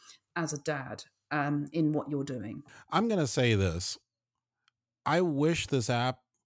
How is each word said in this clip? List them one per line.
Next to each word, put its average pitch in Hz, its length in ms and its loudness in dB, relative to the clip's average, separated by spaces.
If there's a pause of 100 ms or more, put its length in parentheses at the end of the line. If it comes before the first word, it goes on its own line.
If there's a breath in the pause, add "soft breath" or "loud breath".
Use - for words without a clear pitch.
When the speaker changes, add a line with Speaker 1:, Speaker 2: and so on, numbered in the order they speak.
(360 loud breath)
Speaker 1:
as 160 180 -2
a 147 80 -8
dad, 131 440 -6 (260)
um, 147 400 0
in 156 200 2
what 147 180 -2
you're 143 140 -2
doing. 123 380 -8 (300 loud breath)
Speaker 2:
I'm 190 160 2
gonna 196 180 2
say 120 300 4
this. 92 420 0 (1080)
I 156 160 2
wish 156 460 2
this 131 220 0
app 123 300 0 (260)